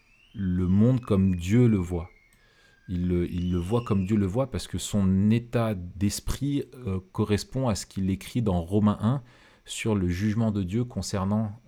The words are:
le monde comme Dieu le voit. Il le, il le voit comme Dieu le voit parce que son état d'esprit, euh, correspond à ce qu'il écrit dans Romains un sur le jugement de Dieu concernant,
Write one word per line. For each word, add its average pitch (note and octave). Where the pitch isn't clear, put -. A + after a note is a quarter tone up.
le F#2
monde A2
comme F#2+
Dieu G2+
le G#2+
voit. F2
Il F2+
le, F2
il F2+
le F2+
voit A2
comme G2
Dieu G#2+
le G2
voit B2
parce -
que G2
son G2
état A#2
d'esprit, G2+
euh, F#2+
correspond A2+
à G#2
ce -
qu'il F#2+
écrit G#2
dans F2+
Romains G2+
un B2
sur -
le F#2
jugement G#2+
de G2+
Dieu G#2
concernant, G#2